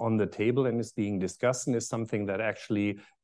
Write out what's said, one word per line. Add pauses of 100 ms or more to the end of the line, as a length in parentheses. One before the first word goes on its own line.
on
the
table
and
is
being
discussed,
and
is
something
that
actually (260)